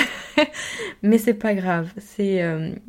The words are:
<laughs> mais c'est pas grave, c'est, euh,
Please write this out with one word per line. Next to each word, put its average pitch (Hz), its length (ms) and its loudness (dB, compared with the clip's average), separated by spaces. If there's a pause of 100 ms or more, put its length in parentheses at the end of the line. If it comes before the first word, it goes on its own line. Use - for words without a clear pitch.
(460)
<laughs> - 560 -10
mais 214 160 6
c'est 226 160 2
pas 214 180 0
grave, 180 460 0
c'est, 196 440 -2
euh, 160 280 -2 (180)